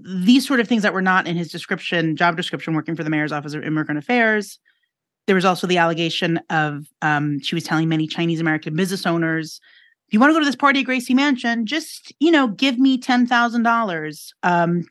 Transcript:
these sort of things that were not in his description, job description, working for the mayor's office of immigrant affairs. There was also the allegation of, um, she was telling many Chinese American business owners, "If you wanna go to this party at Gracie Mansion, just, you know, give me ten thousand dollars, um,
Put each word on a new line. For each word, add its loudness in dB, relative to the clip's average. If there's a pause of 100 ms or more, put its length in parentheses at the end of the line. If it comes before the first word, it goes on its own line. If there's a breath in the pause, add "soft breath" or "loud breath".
these 4
sort 2
of 0
things 0
that 2
were -2
not 2
in -2
his -4
description, -4
job 2
description, -6
working -4
for -6
the -4
mayor's -2
office -6
of -8
immigrant -2
affairs. 0 (720)
There 4
was 2
also 0
the 2
allegation 0 (100)
of, -2 (160)
um, -2
she -6
was -4
telling 0
many 0
Chinese -2
American -2
business -2
owners, -2 (480 soft breath)
"If -2
you 4
wanna 8
go 4
to 2
this 0
party 2
at -2
Gracie -2
Mansion, 0
just, -8
you 4
know, 4
give 0
me 4
ten 2
thousand 2
dollars, -2
um, 2